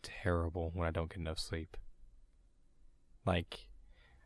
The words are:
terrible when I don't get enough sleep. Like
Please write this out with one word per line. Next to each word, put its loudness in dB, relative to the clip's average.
terrible 2
when 4
I 4
don't 0
get -8
enough -2
sleep. -4
Like 2